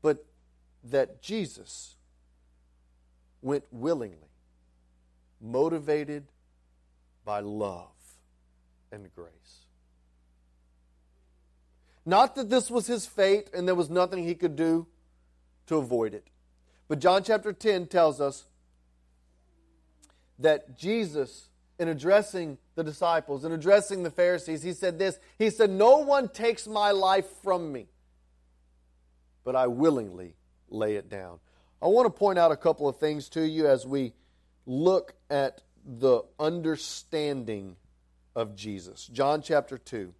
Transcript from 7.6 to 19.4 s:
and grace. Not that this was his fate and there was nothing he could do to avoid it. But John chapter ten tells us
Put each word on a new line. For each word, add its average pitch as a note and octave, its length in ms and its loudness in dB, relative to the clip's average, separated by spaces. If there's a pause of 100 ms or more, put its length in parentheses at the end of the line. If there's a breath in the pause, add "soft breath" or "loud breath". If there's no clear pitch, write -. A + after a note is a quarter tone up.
and G2+ 240 -18
grace. E2 520 -20 (2500)
Not G#3 300 4
that B3+ 140 -6
this B3 220 2
was A#3 160 -2
his A#3 180 -4
fate G3+ 480 2
and F3+ 140 -4
there F#3 80 2
was E3+ 140 -2
nothing F3+ 340 0
he E3+ 120 -4
could E3 200 -4
do E3 320 0 (760)
to E3 100 -4
avoid A#2+ 380 0
it. G#2 120 -16 (640)
But D3+ 120 -4
John F#3 260 4
chapter G#3 260 0
ten F#3 360 0
tells D#3 340 2
us C#3 240 -4 (1900)